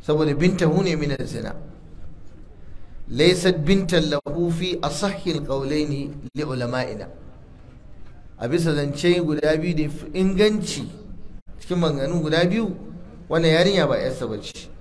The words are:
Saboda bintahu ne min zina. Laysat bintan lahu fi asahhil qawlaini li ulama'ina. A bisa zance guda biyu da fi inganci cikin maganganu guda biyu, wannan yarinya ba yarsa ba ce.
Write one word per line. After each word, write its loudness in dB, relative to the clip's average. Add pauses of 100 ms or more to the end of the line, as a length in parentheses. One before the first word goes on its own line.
Saboda 2
bintahu 4
ne 2
min 0 (100)
zina. -8 (1500)
Laysat 4
bintan 4
lahu 0
fi -2
asahhil -2
qawlaini -2 (220)
li -4
ulama'ina. -4 (1300)
A -6
bisa 2
zance 2
guda 2
biyu 0
da 0
fi -8
inganci 2 (720)
cikin -2
maganganu 2
guda 4
biyu, 2 (560)
wannan 4
yarinya 6
ba 2
yarsa -2
ba -4
ce. -14 (120)